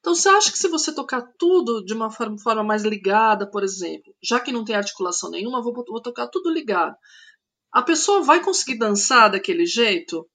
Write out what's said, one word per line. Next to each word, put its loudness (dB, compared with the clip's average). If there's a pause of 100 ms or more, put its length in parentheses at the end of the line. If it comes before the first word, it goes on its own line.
Então, 0
você 2
acha 4
que -6
se -2
você -2
tocar -6 (160)
tudo 2
de -6
uma -4
forma, -8
forma 0
mais -2
ligada, 2
por -4
exemplo, -8
já 0
que -8
não -4
tem -4
articulação -4
nenhuma, -6
vou, -4
vou -10
tocar -8
tudo -4
ligado. -2 (760)
A 2
pessoa 2
vai 6
conseguir -2
dançar 4
daquele 0
jeito? -2